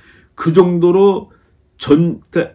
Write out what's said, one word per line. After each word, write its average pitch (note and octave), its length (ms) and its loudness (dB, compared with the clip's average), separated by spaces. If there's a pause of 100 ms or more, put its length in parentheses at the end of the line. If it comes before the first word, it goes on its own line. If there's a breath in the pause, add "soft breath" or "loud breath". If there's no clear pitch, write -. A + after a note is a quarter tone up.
(340 soft breath)
그 - 180 -4
정도로 F3+ 800 0 (460 soft breath)
전, E3 440 -2 (100)
그 - 240 -6